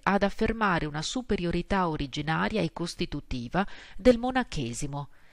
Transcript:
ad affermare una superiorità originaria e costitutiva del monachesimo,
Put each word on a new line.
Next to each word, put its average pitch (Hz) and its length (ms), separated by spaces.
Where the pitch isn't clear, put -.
ad 202 200
affermare 202 640
una 151 160
superiorità 175 880
originaria 156 720
e 170 140
costitutiva 160 920
del 233 220
monachesimo, 143 920